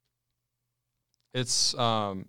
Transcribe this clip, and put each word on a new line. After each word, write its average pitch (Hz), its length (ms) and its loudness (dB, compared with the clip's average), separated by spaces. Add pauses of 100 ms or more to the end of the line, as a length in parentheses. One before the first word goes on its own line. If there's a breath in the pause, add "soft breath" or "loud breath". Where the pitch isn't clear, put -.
(1300)
it's, - 460 0
um, 107 500 0